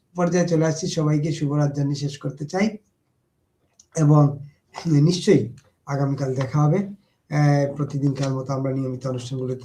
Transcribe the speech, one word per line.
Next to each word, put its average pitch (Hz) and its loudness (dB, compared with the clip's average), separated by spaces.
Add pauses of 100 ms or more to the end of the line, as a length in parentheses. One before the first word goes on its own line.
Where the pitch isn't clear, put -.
(160)
পর্যায়ে 175 2
চলে 160 2
আসছি, 160 -2
সবাইকে 151 0
শুভরাত 147 0
জানিয়ে 143 0
শেষ 139 -6
করতে - -8
চাই 208 -2 (1200)
এবং 147 4 (460)
নিশ্চয়ই 151 4 (320)
আগামীকাল 139 -2
দেখা 131 0
হবে। 151 4
আহ, 147 -2
প্রতিদিনকার 139 -2
মতো 131 -6
আমরা 135 -4
নিয়মিত 131 -6
অনুষ্ঠানগুলোতে 127 -6